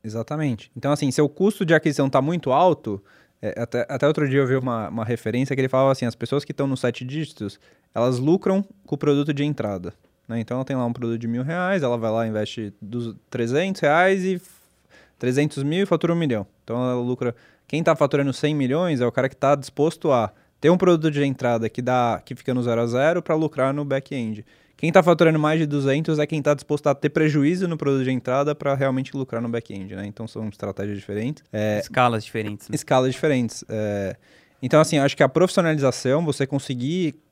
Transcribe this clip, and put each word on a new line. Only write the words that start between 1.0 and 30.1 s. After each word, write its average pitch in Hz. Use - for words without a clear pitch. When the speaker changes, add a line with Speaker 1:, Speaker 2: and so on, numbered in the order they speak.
Speaker 1:
seu 147
custo 190
de 170
aquisição 143
tá 131
muito 156
alto, 139
é, 107
até, 120
até 143
outro 151
dia 135
eu 135
vi 131
uma, 117
uma 110
referência 123
que 131
ele 131
falava 135
assim: 127
as 113
pessoas 139
que 131
tão 139
nos 131
sete 123
dígitos, 131
elas 120
lucram 190
com -
o 143
produto 147
de 143
entrada, 104
né? 117
Então, 117
ela 131
tem 135
lá 123
um 120
produto 117
de 117
mil 120
reais, 180
ela 120
vai 110
lá, 113
investe 107
dos 113
trezentos 139
reais 180
e 185
f-, -
trezentos 139
mil 160
e 202
fatura 170
um -
milhão. 123
Então, 117
ela 127
lucra. 123
Quem 156
tá 160
faturando 143
cem 151
milhões 143
é 123
o 117
cara 131
que -
tá 139
disposto 147
a 117
ter 151
um 180
produto 165
de 143
entrada 120
que 123
dá, 120
que 123
fica 123
no 123
zero 117
a 120
zero 147
pra 165
lucrar 139
no 147
back-end. 127
Quem 160
tá 180
faturando 160
mais 156
de 156
duzentos 143
é 147
quem 156
tá 147
disposto 147
a 143
ter -
prejuízo 156
no 165
produto 139
de 127
entrada 135
pra 139
realmente 135
lucrar 131
no 120
back-end, 101
né? 98
Então, 113